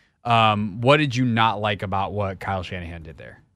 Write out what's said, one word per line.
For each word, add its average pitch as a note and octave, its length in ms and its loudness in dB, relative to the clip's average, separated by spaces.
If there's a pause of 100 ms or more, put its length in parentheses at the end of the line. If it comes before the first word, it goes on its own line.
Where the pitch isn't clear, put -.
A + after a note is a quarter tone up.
(260)
Um, A2 560 2
what C#3 160 6
did D3 180 0
you B2+ 80 0
not A2+ 380 2
like G#2+ 220 -2
about F#2+ 280 -2
what G2 300 -4
Kyle F#2 220 -4
Shanahan E2+ 400 -12
did D#2 140 -18
there? A#1 240 -20 (140)